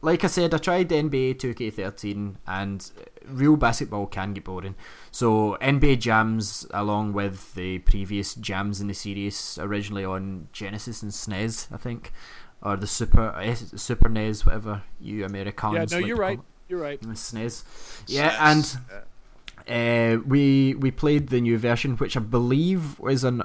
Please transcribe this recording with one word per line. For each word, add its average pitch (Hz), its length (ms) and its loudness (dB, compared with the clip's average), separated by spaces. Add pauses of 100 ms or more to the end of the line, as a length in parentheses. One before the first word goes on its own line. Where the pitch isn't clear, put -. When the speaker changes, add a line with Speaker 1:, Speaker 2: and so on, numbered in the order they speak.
Speaker 1:
like 165 220 2
I 185 40 4
said, 170 260 2
I 156 40 2
tried 180 340 2
N 151 160 2
B 131 220 0
A 127 40 -2
two 127 200 -6
K 110 160 -6
thirteen, 101 760 -8
and 95 420 -6 (380)
real 139 300 4
basketball 123 500 0
can 95 280 -6
get 95 100 -12
boring. 95 320 -10 (340)
So 110 440 2
N 139 260 2
B - 120 8
A 127 40 4
Jams, 110 760 0
along 104 400 -2
with 98 420 -6
the 92 260 -6
previous 98 560 2
Jams 101 440 -4
in 101 60 -6
the 98 80 -6
series, 101 680 -8
originally 101 440 -6
on 95 480 -6
Genesis 104 500 -10
and 104 100 -8
snes, 107 600 -6
I - 40 -12
think, - 360 -8 (500)
or 101 140 -2
the 101 100 -6
Super, 110 540 6
eh, 110 140 -2
Super 117 540 4
nes, 107 380 2
whatever 104 360 2 (180)
you 101 240 -6
Americans 101 500 -4
Speaker 2:
Yeah, - 160 0
no, 170 60 -2
Speaker 1:
like 185 100 -2
Speaker 2:
you're 233 100 -4
Speaker 1:
to 214 60 0
Speaker 2:
right. 190 160 -2
Speaker 1:
call - 60 -16
it. - 40 -20 (200)
Speaker 2:
You're 180 120 -6
right. 143 220 -8
Speaker 1:
The 110 140 -10
snes. 117 480 -8 (420)
Yeah, 151 240 0 (220)
Speaker 3:
snes, 151 240 2 (120)
Speaker 1:
and 101 140 -14 (680)
Speaker 3:
yeah. 117 460 2
Speaker 1:
uh, 113 120 2
we, 135 500 6
we 135 140 0
played 147 380 0
the 123 120 2
new 117 180 2
version, 117 400 0
which - 180 -2
I 123 40 0
believe 139 800 0
was 131 240 0
an 123 220 0